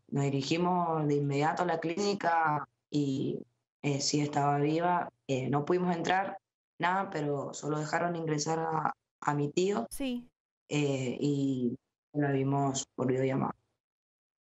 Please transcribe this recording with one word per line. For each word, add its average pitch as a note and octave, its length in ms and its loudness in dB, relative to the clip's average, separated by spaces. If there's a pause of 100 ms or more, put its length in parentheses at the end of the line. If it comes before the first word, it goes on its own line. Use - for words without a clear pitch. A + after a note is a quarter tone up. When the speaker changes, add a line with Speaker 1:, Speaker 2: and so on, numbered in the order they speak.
(120)
Speaker 1:
nos C#3 140 0
dirigimos D#3+ 840 2
de D3 80 4
inmediato C#3+ 480 2
a - 20 2
la E3 140 0
clínica E3 880 0 (240)
y, C3+ 480 0 (440)
eh, C#3+ 160 0
sí D3 220 0
estaba C#3+ 380 2
viva. E3+ 500 2 (180)
Eh, C3 220 -2
no D3 160 0
pudimos F3+ 300 2
entrar, F#3 420 0 (420)
nada, F#3 300 0
pero C#3+ 460 -4
solo D3 240 -4
dejaron E3+ 360 0
ingresar D#3+ 440 -2
a, D#3+ 340 0 (280)
a D3 120 0
mi D3 180 0
tío. G3+ 380 0
Speaker 2:
Sí. B3 380 -6 (420)
Speaker 1:
Eh, C#3 500 0
y C3+ 560 0 (380)
la D3 180 2
vimos C#3 540 0 (100)
por C3 120 0
videollamada. C3 480 0 (960)